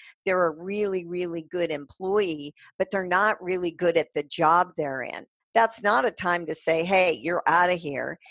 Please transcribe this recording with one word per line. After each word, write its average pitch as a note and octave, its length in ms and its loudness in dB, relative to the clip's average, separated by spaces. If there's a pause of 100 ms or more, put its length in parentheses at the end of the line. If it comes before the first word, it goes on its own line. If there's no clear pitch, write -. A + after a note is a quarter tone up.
(260)
they're F#3 200 2
a D#3+ 60 2
really, F#3+ 540 -4
really E3+ 360 -6
good E3+ 300 -4
employee, D#3 800 -4 (240)
but F#3+ 140 -2
they're F#3+ 140 -4
not F#3+ 360 2
really F3+ 300 -2
good E3 260 2
at - 160 -2
the D3 100 -2
job E3+ 520 2
they're C3+ 260 -6
in. - 240 -12 (280)
That's - 280 2
not A#3 240 2
a G#3+ 60 0
time F3 340 -2
to D#3 100 -6
say, D#3+ 280 0
"Hey, F#3 280 4
you're D3+ 340 -2
outta F3+ 280 4
here." C#3+ 440 -8 (120)